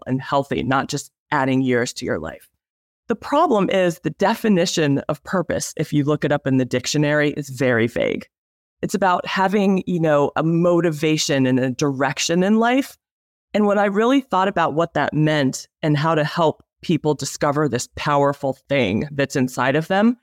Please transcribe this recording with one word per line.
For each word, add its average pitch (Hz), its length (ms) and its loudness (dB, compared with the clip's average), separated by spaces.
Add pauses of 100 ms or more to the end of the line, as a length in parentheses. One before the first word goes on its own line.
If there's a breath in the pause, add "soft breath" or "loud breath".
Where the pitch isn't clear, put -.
and 131 160 -4
healthy, 139 400 -2
not 135 260 -2
just - 220 -8 (220)
adding 135 280 2
years 127 340 0
to - 100 -10
your 95 160 -4
life. 76 280 -14 (600)
The 226 80 -2
problem 285 520 0
is 180 300 0
the - 120 -6
definition 170 960 0
of 151 160 -6
purpose, - 520 -4
if - 160 -4
you 147 120 0
look 147 200 0
it 147 60 -2
up 143 160 -2
in 131 120 2
the 131 60 2
dictionary, 147 680 0
is - 160 -10
very 123 400 0
vague. - 400 -4 (520)
It's - 140 -4
about 190 320 0
having, 190 640 2
you 180 100 -2
know, 147 380 2
a 147 80 0
motivation 160 1040 2
and 127 100 2
a 131 120 0
direction 139 760 0
in 214 160 4
life. 247 360 0 (580)
And 208 120 2
when 202 140 2
I 202 60 2
really 226 340 2
thought 190 260 0
about 170 280 0
what 165 200 -2
that 143 180 0
meant 151 540 0 (160)
and 151 140 2
how 160 180 0
to 156 80 2
help 151 400 -2 (200)
people 151 320 0
discover 143 520 -2
this 120 300 -4
powerful 143 640 0 (100)
thing 139 420 0
that's 139 260 -4
inside 131 380 0
of 160 140 -2
them, 214 340 2